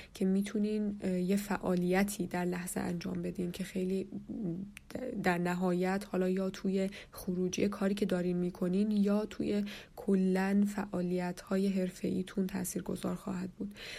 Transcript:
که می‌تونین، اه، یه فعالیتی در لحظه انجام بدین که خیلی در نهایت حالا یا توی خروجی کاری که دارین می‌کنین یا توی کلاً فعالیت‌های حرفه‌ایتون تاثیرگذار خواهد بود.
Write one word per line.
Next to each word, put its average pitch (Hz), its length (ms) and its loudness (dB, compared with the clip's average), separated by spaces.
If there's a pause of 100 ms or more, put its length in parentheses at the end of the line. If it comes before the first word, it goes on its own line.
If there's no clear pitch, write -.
(140)
که 190 120 0
می‌تونین، 208 760 2
اه، 185 180 2
یه 180 160 4
فعالیتی 185 920 2
در 180 180 -2
لحظه 180 340 -2
انجام 180 420 -2
بدین 175 300 -2
که 185 120 -6
خیلی 190 440 -2 (1160)
در 175 140 4
نهایت 180 720 2
حالا 185 180 2
یا 190 200 0
توی 190 400 0 (220)
خروجی 185 560 0
کاری 202 260 0
که 202 120 0
دارین 180 320 0
می‌کنین 180 540 2
یا 208 340 4
توی 208 400 -2 (300)
کلاً 190 720 4
فعالیت‌های 180 1000 0
حرفه‌ایتون 185 800 0
تاثیرگذار 185 680 -4
خواهد 185 340 -6
بود. 202 260 -8 (240)